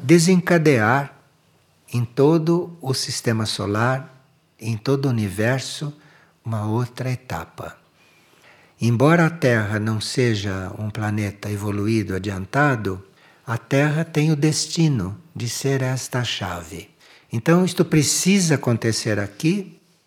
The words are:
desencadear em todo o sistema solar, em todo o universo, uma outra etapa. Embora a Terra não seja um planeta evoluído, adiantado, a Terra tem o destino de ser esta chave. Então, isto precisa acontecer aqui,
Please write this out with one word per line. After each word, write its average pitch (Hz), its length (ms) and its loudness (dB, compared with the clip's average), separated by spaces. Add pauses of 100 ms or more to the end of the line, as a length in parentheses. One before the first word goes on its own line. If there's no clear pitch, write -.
desencadear 151 1120 4 (760)
em 123 100 0
todo 165 800 2
o 135 120 -4
sistema 113 520 -2
solar, 110 800 -4 (360)
em 113 160 -4
todo 139 300 0
o 139 40 2
universo, 117 840 -2 (500)
uma 107 220 -4
outra 123 440 -4
etapa. - 680 -10 (1040)
Embora 139 440 4
a - 20 2
Terra 113 500 0
não 107 220 -2
seja 101 760 -2
um 107 140 -6
planeta 104 600 -4
evoluído, 101 640 -2
adiantado, 98 880 -2 (420)
a 120 100 -4
Terra 147 480 0
tem 160 280 0
o 156 40 2
destino 143 800 0 (200)
de 117 120 -6
ser 135 360 -2
esta 127 400 -4
chave. 87 640 -8 (420)
Então, 165 320 2
isto 175 220 0
precisa 165 720 2
acontecer 113 640 0
aqui, 175 600 -4 (280)